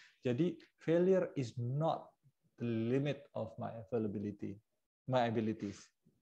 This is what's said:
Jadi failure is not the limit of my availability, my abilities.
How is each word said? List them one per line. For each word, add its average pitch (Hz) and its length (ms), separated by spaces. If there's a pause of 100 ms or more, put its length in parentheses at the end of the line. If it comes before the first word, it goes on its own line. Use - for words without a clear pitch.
(220)
Jadi 127 260 (320)
failure 180 560
is 123 220
not 131 540 (480)
the 120 80
limit 120 680
of 113 240
my 107 140 (100)
availability, 104 760 (520)
my 123 160
abilities. 110 520 (420)